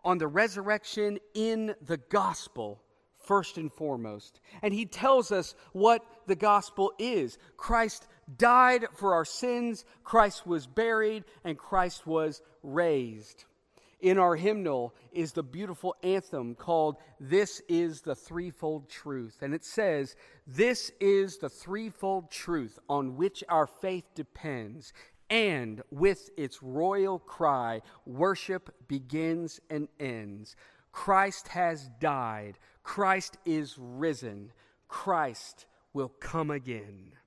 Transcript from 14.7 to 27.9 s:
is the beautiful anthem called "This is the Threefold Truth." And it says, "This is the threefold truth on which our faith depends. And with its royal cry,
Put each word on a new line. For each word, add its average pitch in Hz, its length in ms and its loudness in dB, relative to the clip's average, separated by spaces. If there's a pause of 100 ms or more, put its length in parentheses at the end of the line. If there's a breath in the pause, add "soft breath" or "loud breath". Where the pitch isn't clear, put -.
is 165 200 -4
the 160 120 -4
beautiful 180 580 -8
anthem 165 540 -2
called 156 400 0 (240 loud breath)
"This 175 480 0
is 170 340 0
the 143 140 -4
Threefold 160 720 -8
Truth." 127 520 -10
And 143 140 -4
it 160 100 -8
says, 156 520 0 (280 soft breath)
"This 220 540 0
is 196 400 2
the 147 100 -8
threefold 190 800 -6
truth 151 600 -6
on 135 280 -2
which 190 320 -2
our 160 200 4
faith 185 480 -8
depends. 139 760 -10 (380 loud breath)
And 143 500 0 (120)
with 185 440 2
its 139 240 -8
royal 185 600 0
cry, 123 640 0 (220 loud breath)